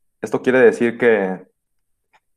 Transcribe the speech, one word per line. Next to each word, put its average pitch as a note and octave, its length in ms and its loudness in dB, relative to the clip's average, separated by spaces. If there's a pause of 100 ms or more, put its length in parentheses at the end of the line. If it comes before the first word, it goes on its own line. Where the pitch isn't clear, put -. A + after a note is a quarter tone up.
(200)
Esto C3 220 -6
quiere B2+ 180 0
decir A#2 380 2
que, G2+ 480 -2 (920)